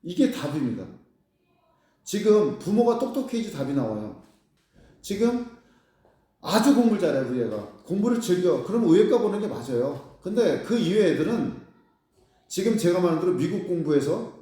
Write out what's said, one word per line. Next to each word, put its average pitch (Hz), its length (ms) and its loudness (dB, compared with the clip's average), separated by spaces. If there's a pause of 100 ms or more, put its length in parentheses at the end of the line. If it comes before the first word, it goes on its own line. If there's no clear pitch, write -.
이게 180 280 0
답입니다. 131 560 -6 (1160)
지금 208 560 2
부모가 233 400 2
똑똑해야지 240 540 -4
답이 139 220 -6
나와요. 107 480 -4 (760)
지금 233 460 -2 (920)
아주 226 340 2
공부를 220 260 2
잘해, 135 280 0
우리 123 140 -2
애가. 107 440 -8
공부를 226 340 0
즐겨. 180 440 0
그럼 220 200 -2
의외과 208 340 6
보는 208 220 0
게 208 80 -4
맞아요. 127 760 -6
근데 208 400 0
그 233 160 -2
이외 185 340 2
애들은 156 500 -2 (840)
지금 208 280 0
제가 175 240 2
말한 165 200 2
대로 - 120 0
미국 170 340 -2
공부해서 156 760 0